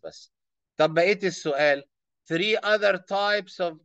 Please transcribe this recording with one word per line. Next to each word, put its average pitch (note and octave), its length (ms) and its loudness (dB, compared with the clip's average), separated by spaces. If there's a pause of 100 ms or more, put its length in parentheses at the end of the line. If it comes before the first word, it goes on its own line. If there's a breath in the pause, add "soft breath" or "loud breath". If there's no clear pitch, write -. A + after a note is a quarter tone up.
بس. - 280 -20 (440)
طب D#3 180 2
بقية F#3 280 2
السؤال، D3 600 0 (480)
three G#3 240 0
other G3+ 420 2
types G3+ 640 -4
of E3 240 -6